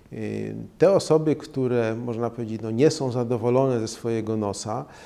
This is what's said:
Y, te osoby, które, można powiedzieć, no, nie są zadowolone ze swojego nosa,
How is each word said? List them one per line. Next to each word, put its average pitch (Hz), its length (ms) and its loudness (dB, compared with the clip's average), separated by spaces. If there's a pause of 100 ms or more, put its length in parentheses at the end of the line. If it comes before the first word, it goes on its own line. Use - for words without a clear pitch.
(140)
Y, 107 420 -6 (220)
te 180 140 6
osoby, 156 440 4
które, 120 600 0
można 117 340 -4
powiedzieć, 113 320 -8
no, 110 100 -4
nie 135 200 6
są 139 200 -2
zadowolone 123 680 2
ze 110 80 -2
swojego 113 500 -4
nosa, 107 480 -4 (200)